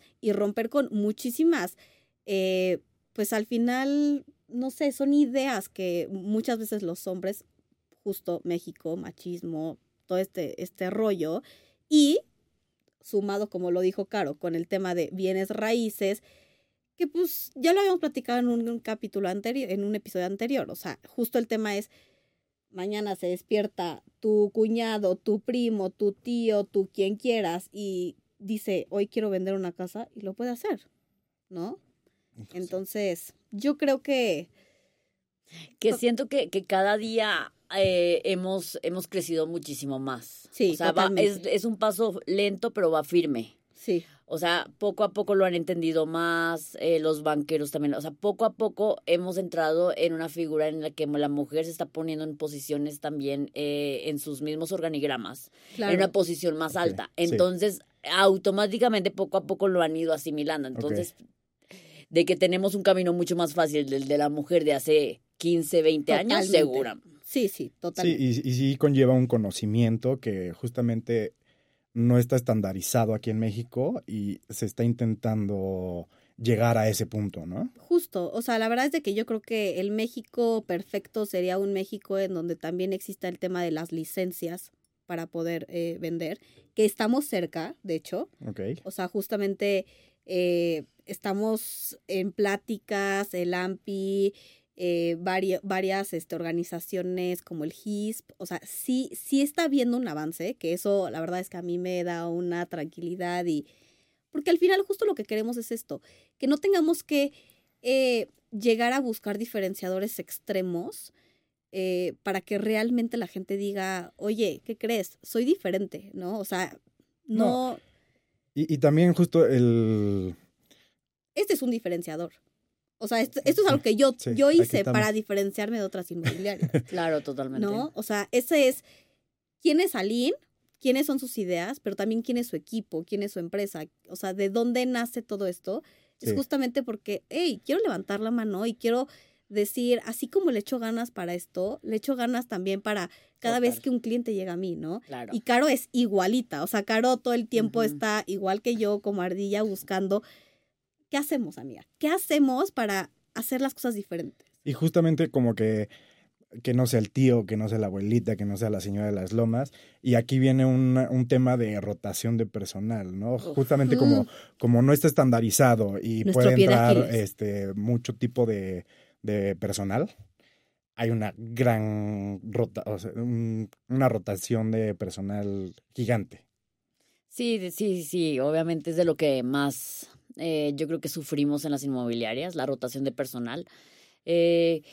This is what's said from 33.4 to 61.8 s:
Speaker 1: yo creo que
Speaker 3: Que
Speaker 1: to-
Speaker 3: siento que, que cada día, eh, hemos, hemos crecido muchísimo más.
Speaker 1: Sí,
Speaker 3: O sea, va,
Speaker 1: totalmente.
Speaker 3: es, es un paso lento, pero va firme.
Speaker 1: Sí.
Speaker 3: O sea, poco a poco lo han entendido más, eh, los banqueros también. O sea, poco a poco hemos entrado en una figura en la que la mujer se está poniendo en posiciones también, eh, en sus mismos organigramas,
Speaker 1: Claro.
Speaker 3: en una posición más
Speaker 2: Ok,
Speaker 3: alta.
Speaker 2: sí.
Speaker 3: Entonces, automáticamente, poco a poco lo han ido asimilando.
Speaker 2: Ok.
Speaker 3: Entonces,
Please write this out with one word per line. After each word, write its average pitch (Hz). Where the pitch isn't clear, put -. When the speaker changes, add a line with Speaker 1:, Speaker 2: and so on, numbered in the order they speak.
Speaker 1:
yo 277
creo 269
que 220
Speaker 3:
Que 233
Speaker 1:
to- 247
Speaker 3:
siento 240
que, 269
que 190
cada 196
día, 214
eh, 180
hemos, 185
hemos 180
crecido 160
muchísimo 143
más. 131
Speaker 1:
Sí, 190
Speaker 3:
O 156
sea, 170
va, 170
Speaker 1:
totalmente. 190
Speaker 3:
es, -
es 202
un 226
paso 208
lento, 202
pero 180
va 156
firme. 147
Speaker 1:
Sí. 175
Speaker 3:
O 160
sea, 170
poco 208
a 196
poco 208
lo 196
han 180
entendido 160
más, 165
eh, 160
los 156
banqueros 147
también. 147
O 143
sea, 156
poco 202
a 214
poco 214
hemos 175
entrado 170
en 165
una 160
figura 156
en 156
la 151
que 151
la 147
mujer 143
se 170
está 165
poniendo 156
en 151
posiciones 147
también, 143
eh, 147
en 147
sus 143
mismos 156
organigramas, 143
Speaker 1:
Claro. 208
Speaker 3:
en 180
una 196
posición 170
más 156
Speaker 2:
Ok, 180
Speaker 3:
alta. -
Speaker 2:
sí. 170
Speaker 3:
Entonces, 185
automáticamente, 202
poco -
a 185
poco 196
lo 180
han 160
ido 165
asimilando. 147
Speaker 2:
Ok. 127
Speaker 3:
Entonces, 139